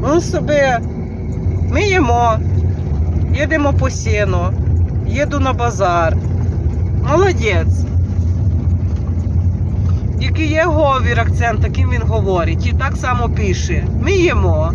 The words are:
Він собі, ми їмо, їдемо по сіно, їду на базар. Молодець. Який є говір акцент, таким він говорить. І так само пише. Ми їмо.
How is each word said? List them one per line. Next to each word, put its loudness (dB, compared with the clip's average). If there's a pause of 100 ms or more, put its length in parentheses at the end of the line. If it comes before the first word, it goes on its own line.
(140)
Він 2
собі, 0 (1080)
ми 2
їмо, 2 (1040)
їдемо 2
по 2
сіно, 0 (540)
їду 0
на 0
базар. 0 (920)
Молодець. 2 (2250)
Який 0
є 0
говір 0
акцент, 0
таким 0
він 0
говорить. 0
І 0
так -2
само -2
пише. -2 (200)
Ми 0
їмо. 2